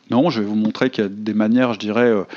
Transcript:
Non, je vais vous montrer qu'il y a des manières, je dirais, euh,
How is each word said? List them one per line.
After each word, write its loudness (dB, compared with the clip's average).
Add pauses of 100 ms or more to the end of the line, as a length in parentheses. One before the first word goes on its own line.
(100)
Non, 2
je -2
vais -2
vous -4
montrer 0
qu'il -2
y -4
a -4
des -6
manières, 2
je -6
dirais, 2
euh, 2 (140)